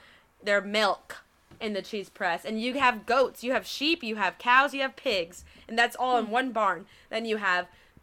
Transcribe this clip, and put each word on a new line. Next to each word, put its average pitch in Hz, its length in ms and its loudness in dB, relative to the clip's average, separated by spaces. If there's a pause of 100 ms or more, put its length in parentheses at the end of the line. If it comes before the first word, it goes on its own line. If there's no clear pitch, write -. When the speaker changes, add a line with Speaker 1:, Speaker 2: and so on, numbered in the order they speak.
(420)
Speaker 1:
Their 202 180 2
milk 202 580 -2 (420)
in 214 140 -6
the 190 80 -4
cheese 196 260 -8
press. 180 360 -4
And 220 160 -4
you 247 140 -2
have 247 320 2
goats, 247 380 2
you 254 80 -2
have 214 140 -2
sheep, 320 360 -2
you 220 140 -6
have 185 220 -2
cows, 262 340 4
you 277 80 -6
have 269 160 -4
pigs. 185 480 -4 (240)
And 226 100 -4
that's 240 180 2
all 247 220 2
in 220 80 0
Speaker 2:
Hmm. 208 60 -8
Speaker 1:
one 254 200 0
barn. 196 340 0 (240)
Then 226 160 -4
you 214 100 0
have 180 300 0 (360)